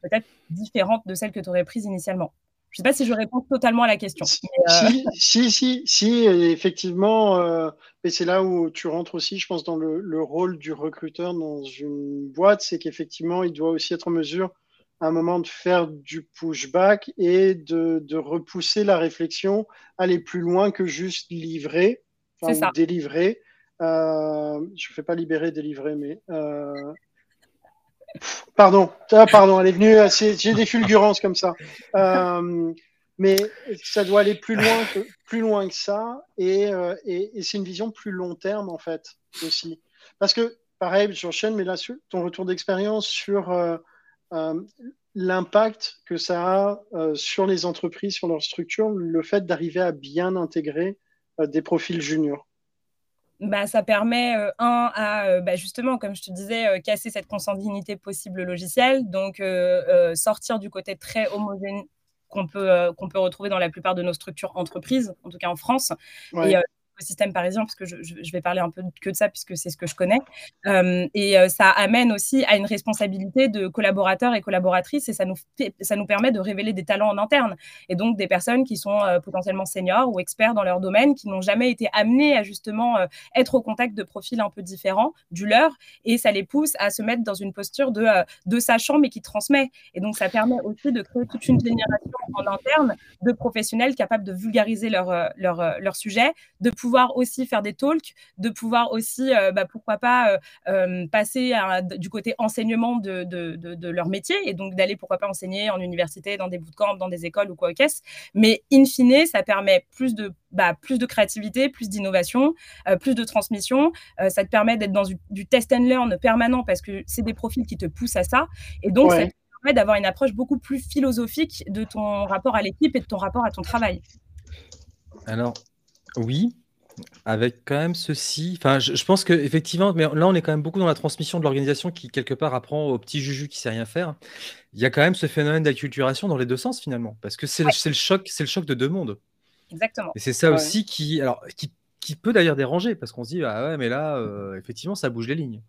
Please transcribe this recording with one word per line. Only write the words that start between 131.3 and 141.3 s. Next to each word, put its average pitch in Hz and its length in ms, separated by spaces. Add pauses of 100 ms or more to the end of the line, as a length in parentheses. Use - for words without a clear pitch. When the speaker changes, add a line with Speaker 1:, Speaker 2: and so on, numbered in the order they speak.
Speaker 4:
de 160 60
l'organisation 139 460
qui, 165 180
quelque 131 260
part, 143 200
apprend 147 340
au 123 100
petit 143 220
Juju 139 280
qui - 100
sait - 100
rien 113 160
faire. 160 300 (580)
Il 101 80
y 117 60
a 127 40
quand 143 120
même 180 120
ce 170 120
phénomène 151 360
d'acculturation 139 640
dans 156 100
les 127 80
deux 123 100
sens, 247 240
finalement, 117 400
parce - 160
que 151 100
c'est - 180
le, 151 40
Speaker 1:
Ouais. 151 80
Speaker 4:
c'est - 140
le 143 40
choc, 190 360
c'est - 140
le 135 40
choc 180 160
de 143 100
deux 127 140
mondes. 147 300 (520)
Speaker 1:
Exactement. 190 440
Speaker 4:
Et - 60
c'est 131 120
ça 160 180
Speaker 2:
Ouais. 151 60
Speaker 4:
aussi 202 280
qui, 151 360
alors, 131 240 (120)